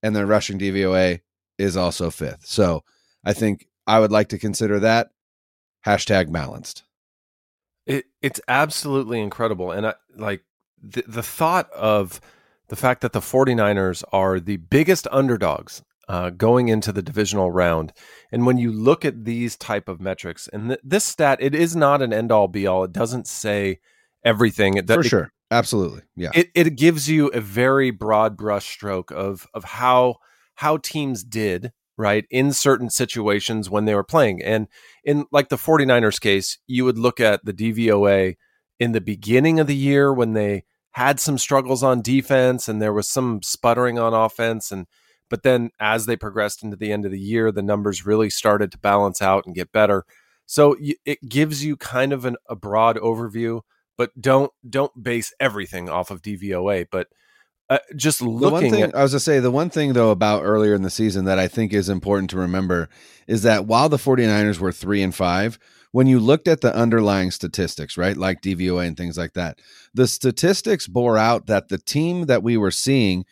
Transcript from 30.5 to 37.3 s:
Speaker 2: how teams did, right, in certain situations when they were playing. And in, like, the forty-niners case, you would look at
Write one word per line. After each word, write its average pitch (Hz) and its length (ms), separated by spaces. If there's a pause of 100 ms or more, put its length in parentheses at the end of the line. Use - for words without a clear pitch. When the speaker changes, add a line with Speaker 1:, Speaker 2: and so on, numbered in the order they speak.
Speaker 2:
how 151 220
teams 135 460
did, 107 500 (240)
right, 107 320
in 131 240
certain 123 360
situations 104 800
when 104 160
they 107 100
were 101 80
playing. 113 380
And 107 260 (360)
in, 147 280
like, 143 180
the 127 80
forty-niners 131 640
case, 98 460
you 127 200
would 120 120
look 120 220
at 107 240